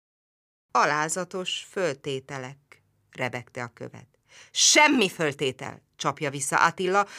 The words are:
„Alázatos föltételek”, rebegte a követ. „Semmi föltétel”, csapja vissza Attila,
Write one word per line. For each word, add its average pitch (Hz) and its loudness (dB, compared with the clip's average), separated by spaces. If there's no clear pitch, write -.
„Alázatos 175 -2
föltételek”, 139 -8
rebegte 123 -8
a 120 -12
követ. 123 -16
„Semmi 285 6
föltétel”, 139 -4
csapja 147 -4
vissza 143 2
Attila, 185 2